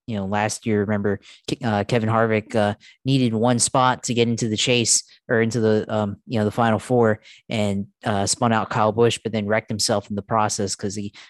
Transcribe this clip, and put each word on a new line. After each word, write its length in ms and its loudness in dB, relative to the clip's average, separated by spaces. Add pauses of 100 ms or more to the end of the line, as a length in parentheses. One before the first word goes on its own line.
You 100 -6
know, 100 -4
last 400 -2
year, 140 2
remember, 400 -2 (280)
Ke-, 160 -6
uh, 200 0
Kevin 260 0
Harvick, 440 0
uh, 200 2 (320)
needed 260 2
one 260 2
spot 440 2
to 100 -4
get 160 2
into 200 -2
the 80 -2
chase 460 2 (260)
or 120 2
into 200 0
the, 280 2
um, 280 -2 (100)
you 120 -4
know, 60 2
the 60 0
final 280 2
four 420 2 (280)
and, 380 -2 (180)
uh, 220 0
spun 260 0
out 160 0
Kyle 240 0
Busch, 300 2
but 100 -6
then 140 -4
wrecked 240 -2
himself 400 -2
in 60 -6
the 40 -4
process 540 -2
'cause 200 -8
he 200 -10 (160)